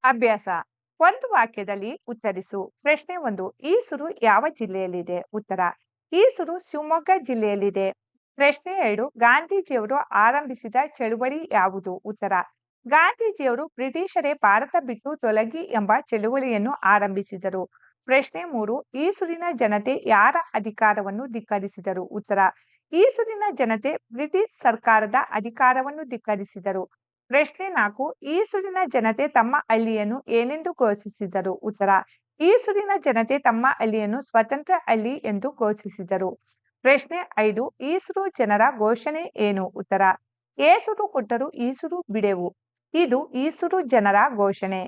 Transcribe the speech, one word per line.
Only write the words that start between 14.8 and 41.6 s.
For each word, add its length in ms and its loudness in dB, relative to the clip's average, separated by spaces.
ಬಿಟ್ಟು 360 -8
ತೊಲಗಿ 460 0
ಎಂಬ 280 0
ಚಳುವಳಿಯನ್ನು 720 -2
ಆರಂಭಿಸಿದರು. 760 0
ಪ್ರಶ್ನೆ 360 0
ಮೂರು, 400 -4
ಈಸೂರಿನ 580 -4
ಜನತೆ 540 0
ಯಾರ 300 6
ಅಧಿಕಾರವನ್ನು 720 0
ಧಿಕ್ಕರಿಸಿದರು? 800 -6
ಉತ್ತರ, 340 -4
ಈಸೂರಿನ 580 2
ಜನತೆ 460 -2
ಬ್ರಿಟಿಷ್ 460 -2
ಸರ್ಕಾರದ 560 2
ಅಧಿಕಾರವನ್ನು 760 0
ಧಿಕ್ಕರಿಸಿದರು. 800 -6
ಪ್ರಶ್ನೆ 380 0
ನಾಲ್ಕು, 540 -2
ಈಸೂರಿನ 640 -2
ಜನತೆ 420 0
ತಮ್ಮ 300 2
ಹಳ್ಳಿಯನ್ನು 680 -2
ಏನೆಂದು 440 -2
ಘೋಷಿಸಿದರು? 840 -2
ಉತ್ತರ, 360 -2
ಈಸೂರಿನ 580 2
ಜನತೆ 400 0
ತಮ್ಮ 320 2
ಹಳ್ಳಿಯನ್ನು 500 -2
ಸ್ವತಂತ್ರ 560 0
ಹಳ್ಳಿ 380 -2
ಎಂದು 380 -4
ಘೋಷಿಸಿದರು. 800 -4
ಪ್ರಶ್ನೆ 440 2
ಐದು, 420 0
ಈಸೂರು 480 -4
ಜನರ 340 2
ಘೋಷಣೆ 580 -2
ಏನು? 300 0
ಉತ್ತರ, 360 -2
ಏಸೂರು 500 2
ಕೊಟ್ಟರು 420 -4
ಈಸೂರು 600 -6